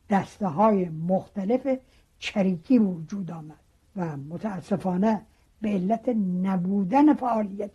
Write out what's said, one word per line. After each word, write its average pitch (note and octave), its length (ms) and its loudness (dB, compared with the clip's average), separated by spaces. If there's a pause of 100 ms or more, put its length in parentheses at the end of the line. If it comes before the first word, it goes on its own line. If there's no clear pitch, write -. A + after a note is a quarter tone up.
(100)
دسته‌های G3 800 2
مختلف F#3+ 880 -2 (400)
چریکی F#3+ 600 0
وجود F3+ 520 -2
آمد D#3 300 -16 (360)
و E3 200 -4
متاسفانه F#3 1080 -2 (380)
به A3 80 -2
علت G#3 400 -2 (340)
نبودن G3 720 2
فعالیت G#3 600 -4